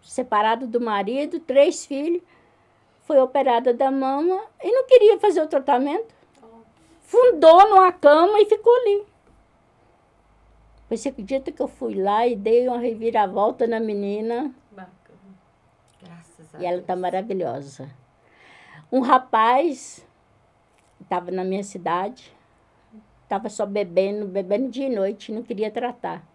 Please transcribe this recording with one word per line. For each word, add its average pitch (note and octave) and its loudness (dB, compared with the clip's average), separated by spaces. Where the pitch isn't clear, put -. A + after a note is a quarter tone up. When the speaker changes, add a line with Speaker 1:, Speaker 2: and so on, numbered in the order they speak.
Speaker 1:
separada A#3 -2
do A#3 -4
marido, A#3+ -6
três C#4 0
filhos, D#4 -6
foi C#4+ 4
operada B3+ 0
da C4+ 0
mama C#4 -2
e G4 -4
não C5 0
queria A4+ 6
fazer F4+ 2
o D#4 -2
tratamento. C#4+ -2
Speaker 2:
Oh. A3+ -20
Speaker 1:
Fundou F#4+ 6
numa F#4+ 6
cama F4 4
e G#4 4
ficou G#4+ 2
ali. G#4 0
Pois A3+ -8
você - -8
acredita C4+ -8
que - -8
eu C#4+ -6
fui A3+ -10
lá G3+ 0
e B3 0
dei A3+ 0
uma A#3+ -4
reviravolta A3 -2
na A3+ -4
menina? A3 -6
Speaker 2:
Bacana. F#3 -20
Speaker 3:
Graças E3+ -20
a D#3 -20
Speaker 1:
E F3+ -6
ela F3+ -4
tá F#3 -6
Speaker 3:
Deus. F#3 -8
Speaker 1:
maravilhosa. F3 -8
Um B3+ 0
rapaz B3+ 0
tava F3+ -6
na F#3 -6
minha F#3+ -6
cidade, F#3 -8
tava G#3+ -6
só - -6
bebendo, G3+ -2
bebendo G3 -4
dia B3+ -8
e B3+ -2
noite, G3+ -6
não A3 -8
queria G#3+ -8
tratar. G#3+ -10